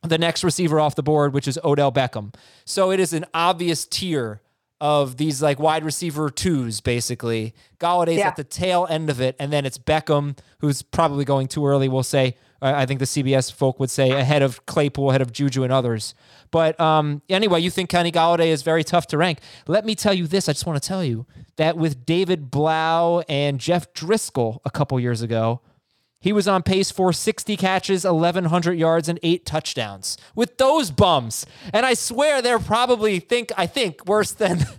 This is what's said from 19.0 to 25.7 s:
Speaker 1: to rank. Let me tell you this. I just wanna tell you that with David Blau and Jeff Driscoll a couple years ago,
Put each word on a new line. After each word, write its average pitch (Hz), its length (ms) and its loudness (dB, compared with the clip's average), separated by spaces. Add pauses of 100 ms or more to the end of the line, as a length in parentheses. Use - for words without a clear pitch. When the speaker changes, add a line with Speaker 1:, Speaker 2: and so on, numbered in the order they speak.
Speaker 1:
to 151 100 -2
rank. 170 220 0 (280)
Let 208 160 0
me 220 100 -2
tell 202 200 0
you 175 120 -2
this. 180 220 0
I 151 60 0
just - 120 -6
wanna 151 140 -2
tell 190 240 -6
you 117 220 -4 (300)
that 165 200 2
with 147 300 -2
David 170 440 0
Blau 160 800 2
and 143 320 -2
Jeff 170 320 -2
Driscoll 139 720 -2
a 139 60 -4
couple 135 280 -2
years 120 220 -2
ago, 113 400 -2 (640)